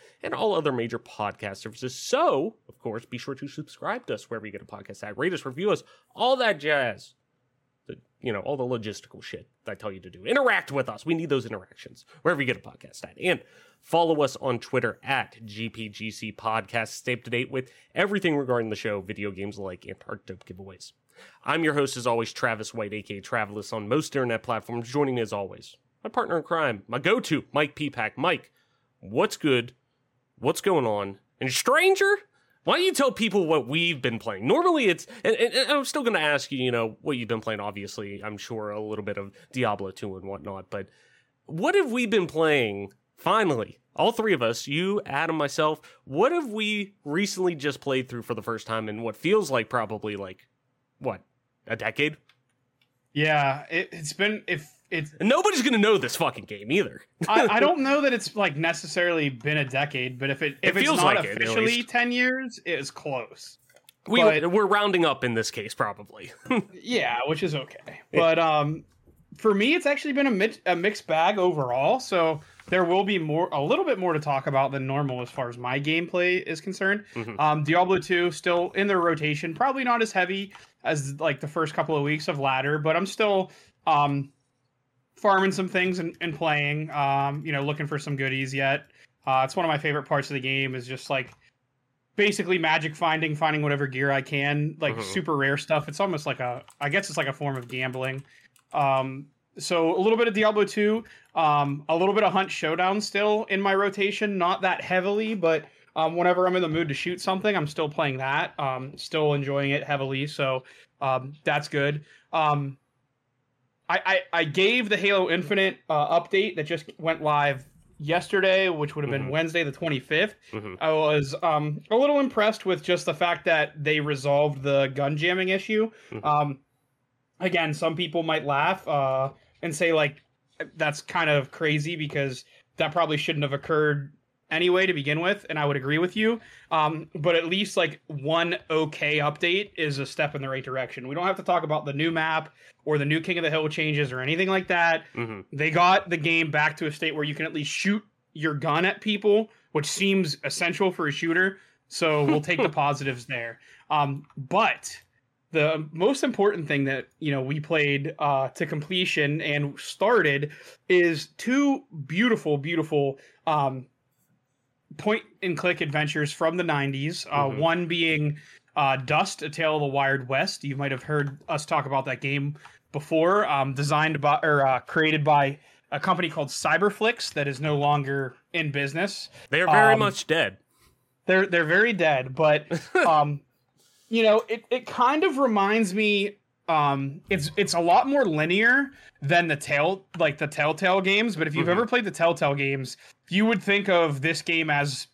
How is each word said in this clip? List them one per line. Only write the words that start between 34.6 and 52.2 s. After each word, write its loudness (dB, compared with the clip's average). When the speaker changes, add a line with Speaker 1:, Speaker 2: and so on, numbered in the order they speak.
Speaker 1:
it's, 0
and, 4
and, 0
and 0
I'm 2
still -4
gonna 2
ask 0
you, -4
you 0
know, -2
what -4
you've -6
been -2
playing. -6
Obviously, -10
I'm -8
sure -10
a -8
little -8
bit -6
of -10
Diablo -2
two -10
and -16
whatnot, -12
but -8
what 0
have 2
we 0
been 2
playing? 2
Finally, 0
all 4
three 0
of 0
us, 0
you, -2
Adam, -2
myself, 0
what 2
have -2
we -4
recently -2
just -4
played -2
through -10
for -6
the -8
first -8
time -4
in -8
what -8
feels 2
like 0
probably, -4
like, -14
what, -6
a -4
decade? -2